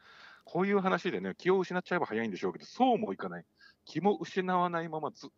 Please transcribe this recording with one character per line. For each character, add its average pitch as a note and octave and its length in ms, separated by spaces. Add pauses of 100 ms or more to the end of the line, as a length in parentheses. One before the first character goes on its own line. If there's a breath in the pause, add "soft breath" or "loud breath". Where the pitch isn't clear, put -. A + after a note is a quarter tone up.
(460 loud breath)
こ E3+ 160
う G3 60
い G3+ 60
う G3+ 60
話 F#3 320
で F#2+ 100
ね、 F#2+ 160
気 F3+ 140
を G3 80
失 F3+ 200
っ - 40
ち - 100
ゃ - 40
え - 20
ば C3+ 80
早 A2 160
い A2+ 40
ん G#2 40
で E2+ 60
し - 80
ょ F#2 40
う E2+ 40
け - 60
ど、 - 60
そ B3+ 300
う - 20
も G#2+ 160
い - 40
か - 120
な F2 120
い。 - 40 (400 soft breath)
気 D#3 160
も G3+ 160
失 F#3 400
わ F3 120
な E3+ 120
い E3 80
ま D#3 100
ま、 C#3 120
ず - 160 (100)